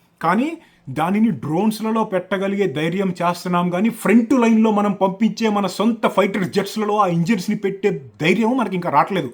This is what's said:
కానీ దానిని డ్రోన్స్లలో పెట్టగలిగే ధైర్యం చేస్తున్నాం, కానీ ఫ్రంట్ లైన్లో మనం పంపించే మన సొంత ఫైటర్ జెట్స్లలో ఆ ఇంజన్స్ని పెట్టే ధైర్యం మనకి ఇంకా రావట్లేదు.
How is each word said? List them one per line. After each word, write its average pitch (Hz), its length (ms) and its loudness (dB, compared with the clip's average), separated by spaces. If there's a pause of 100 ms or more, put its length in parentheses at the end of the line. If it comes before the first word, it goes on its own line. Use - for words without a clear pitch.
(220)
కానీ 254 360 0 (320)
దానిని 190 400 0
డ్రోన్స్లలో 214 720 -2
పెట్టగలిగే 196 680 -2
ధైర్యం 170 380 -2
చేస్తున్నాం, 175 600 -2
కానీ 185 180 0
ఫ్రంట్ 226 440 2
లైన్లో 226 380 4
మనం 208 220 2
పంపించే 196 560 0
మన 202 180 0
సొంత 220 420 0
ఫైటర్ 196 360 0
జెట్స్లలో 202 540 -2
ఆ 208 80 4
ఇంజన్స్ని 175 500 0
పెట్టే 190 540 -2 (100)
ధైర్యం 214 360 0
మనకి 202 180 -4
ఇంకా 175 160 -4
రావట్లేదు. 151 440 0